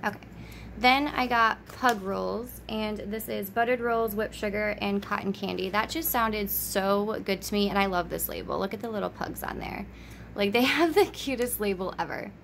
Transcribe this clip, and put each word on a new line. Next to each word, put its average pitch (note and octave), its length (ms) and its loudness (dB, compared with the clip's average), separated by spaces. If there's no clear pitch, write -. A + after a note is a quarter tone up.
Okay. - 220 -4
Then C4+ 300 6
I B3 180 0
got A3+ 300 4
pug A#3 340 2
rolls, F#3+ 680 -4
and G#3+ 300 -4
this G#3+ 280 -6
is G#3 220 -4
buttered A#3 320 2
rolls, A3+ 340 0
whipped G#3+ 180 -2
sugar, G#3 460 -2
and G3+ 240 0
cotton G3 300 -2
candy. F#3 360 -2
That G#3+ 200 0
just D#4+ 200 -2
sounded G#3+ 400 2
so G3+ 760 2
good F#3+ 160 0
to - 120 -4
me, G3+ 160 4
and G3+ 80 0
I G3 100 4
love F3 220 0
this - 200 -4
label. - 280 -4
Look F#3+ 160 -2
at G#3 60 -8
the A#3 100 -6
little G3 200 -2
pugs - 340 -6
on - 160 -6
there. - 260 -8
Like, G3+ 180 2
they A#3+ 80 6
<laughs> C4+ 180 4
have E4 160 6
the G4 80 10
cutest B3 560 0
label F#3+ 400 0
ever. E3+ 320 -4